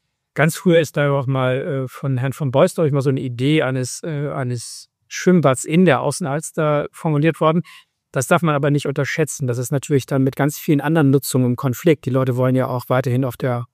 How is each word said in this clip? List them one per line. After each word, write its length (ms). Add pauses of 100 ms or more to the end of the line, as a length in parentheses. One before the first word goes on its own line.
(340)
Ganz 220
früher 240
ist 160
da 160
auch 160
mal, 560
äh, 40
von 280
Herrn 160
von 180
Beust, 240
glaub 140
ich, 40
mal 80
so 100
eine 100
Idee 420
eines, 400
äh, 280
eines 580 (200)
Schwimmbads 560
in 200
der 160
Außenalster 920
formuliert 500
worden. 220 (480)
Das 160
darf 160
man 120
aber 160
nicht 160
unterschätzen. 600
Das 120
ist 120
natürlich 360
dann 180
mit 100
ganz 240
vielen 220
anderen 300
Nutzungen 360
im 100
Konflikt. 500
Die 40
Leute 260
wollen 200
ja 100
auch 220
weiterhin 360
auf 120
der 380